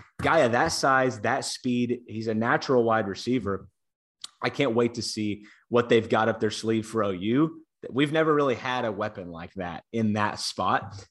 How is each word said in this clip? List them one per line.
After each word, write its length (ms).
guy 200
of 120
that 160
size, 520
that 240
speed, 640
he's 180
a 80
natural 480
wide 240
receiver. 640
I 60
can't 240
wait 200
to 80
see 440
what 200
they've 200
got 200
up 120
their 100
sleeve 340
for 200
O 60
U. 520
We've 220
never 220
really 220
had 280
a 80
weapon 380
like 240
that 380
in 200
that 280
spot. 600